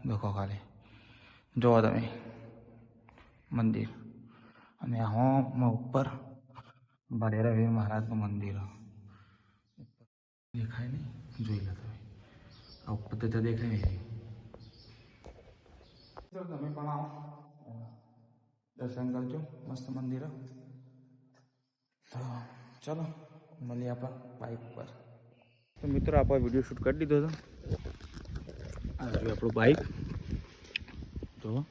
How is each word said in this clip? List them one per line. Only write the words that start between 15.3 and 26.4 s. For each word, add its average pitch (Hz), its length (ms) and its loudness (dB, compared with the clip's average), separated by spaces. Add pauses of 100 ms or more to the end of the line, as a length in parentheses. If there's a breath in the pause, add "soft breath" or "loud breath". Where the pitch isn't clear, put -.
મિત્રો 185 260 -12
તમે 151 300 -6
પણ 147 140 -4
આવો. 147 460 -6 (1400)
દર્શન 127 360 -2
કરજો. 127 260 -2 (280)
મસ્ત 131 220 -8
મંદિર. 131 360 -4 (1900)
તો 127 80 -8 (640)
ચલો, 160 220 -4 (560)
મળીએ 120 280 -4
આપણે 127 500 -8
બાઇક 117 360 -10
પર. - 100 -10 (960)
તો 147 60 -2
મિત્રો, 143 320 6
આપણે 135 200 6
વીડિયો 123 220 4